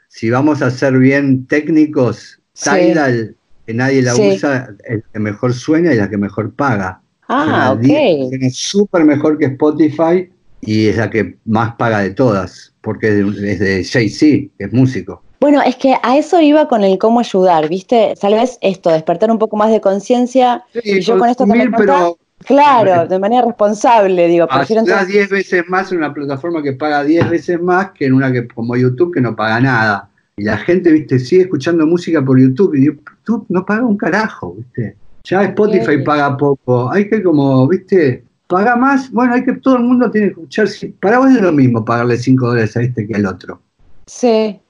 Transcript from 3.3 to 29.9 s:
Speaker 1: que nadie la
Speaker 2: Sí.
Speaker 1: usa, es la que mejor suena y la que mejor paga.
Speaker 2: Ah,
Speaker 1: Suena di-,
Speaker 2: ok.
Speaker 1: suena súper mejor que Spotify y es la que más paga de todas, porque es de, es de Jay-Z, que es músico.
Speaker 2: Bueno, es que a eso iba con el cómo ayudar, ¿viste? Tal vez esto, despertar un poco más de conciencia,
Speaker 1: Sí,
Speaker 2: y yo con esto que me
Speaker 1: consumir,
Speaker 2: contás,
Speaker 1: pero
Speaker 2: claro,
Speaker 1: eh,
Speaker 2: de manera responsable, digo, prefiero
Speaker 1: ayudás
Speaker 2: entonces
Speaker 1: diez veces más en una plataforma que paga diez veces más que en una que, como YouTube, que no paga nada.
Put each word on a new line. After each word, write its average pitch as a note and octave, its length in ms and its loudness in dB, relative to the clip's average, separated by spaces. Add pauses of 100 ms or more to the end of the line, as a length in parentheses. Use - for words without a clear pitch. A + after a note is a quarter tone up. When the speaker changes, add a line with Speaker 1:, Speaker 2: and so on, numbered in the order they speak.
Speaker 1:
que A2+ 80 -10
nadie C3 280 0
la A#2+ 120 -2
Speaker 2:
Sí. G3+ 200 2
Speaker 1:
usa, C#3 360 -4 (140)
es A#2 120 -6
la G#2+ 60 -8 (100)
que A2 60 -10
mejor G#2+ 340 -4
suena D#3 400 0
y A#2+ 60 2
la G2+ 100 0
que G#2+ 80 -6
mejor G#2 360 -4
paga. G2+ 480 -4 (280)
Speaker 2:
Ah, A3 460 0
Speaker 1:
Suena - 20 -2
di-, E3 480 2
Speaker 2:
ok. B2+ 60 -6
Speaker 1:
suena C3 200 -4
súper F#3+ 540 -2
mejor D3+ 340 2
que D#3 80 0
Spotify D3+ 840 0 (340)
y A2 260 0
es F#2+ 80 0
la G#2+ 140 -2
que G2+ 340 -4
más A2+ 300 -2
paga A#2 260 -2
de F#2+ 100 -4
todas, G2 680 -2
porque A2 280 -4
es G#2 60 2 (220)
de, G2+ 160 -6
es F2 80 -4
de F#2+ 240 -2
Jay-Z, B2 720 0
que G2+ 60 -8
es G2+ 80 -8
músico. A2+ 500 -2 (160)
Speaker 2:
Bueno, C#4+ 220 2
es B3 160 -2
que C4 260 0
a B3 140 0
eso D#4 240 2
iba D4+ 260 4
con A#3+ 160 0
el F#3+ 160 2
cómo A#3 220 2
ayudar, F#3 480 2
¿viste? F#3+ 500 0
Tal G3+ 140 0
vez A#3+ 300 0
esto, F#3 280 -2
despertar E3+ 400 0
un A3+ 80 0
poco G#3+ 200 -2
más G#3+ 120 2
de G#3 120 2
conciencia, A#3+ 880 0
Speaker 1:
Sí, A#3 100 -8
Speaker 2:
y G3+ 200 0
yo G3 160 0
con A#3 100 2
esto A#3+ 160 0
que G3+ 80 4
me A#3 60 4
Speaker 1:
consumir, A3+ 180 0
Speaker 2:
contás, G3 220 2
Speaker 1:
pero E3+ 200 0 (280)
Speaker 2:
claro, B3 560 4
Speaker 1:
eh, D#3+ 60 -4
Speaker 2:
de F#3 100 -2
manera A#3 280 0
responsable, G#3 840 2
digo, E3+ 200 4
prefiero C#3 320 0
Speaker 1:
ayudás A3 220 0
Speaker 2:
entonces F#3 120 -4
Speaker 1:
diez G3+ 140 2
veces F#3 400 -2
más F#3 240 -2
en F3+ 60 -2
una C#3+ 160 -4
plataforma D3 480 -6
que C#3+ 100 -4
paga C#3+ 320 -2
diez E3 240 2
veces E3+ 320 -2
más F3+ 300 0
que - 160 -4
en C3 80 2
una C3+ 180 2
que, A#2+ 160 -4
como A#2+ 280 -6
YouTube, B2+ 360 0
que C#3 80 -2
no A2+ 160 -2
paga A2 240 -2
nada. A2 480 0 (300)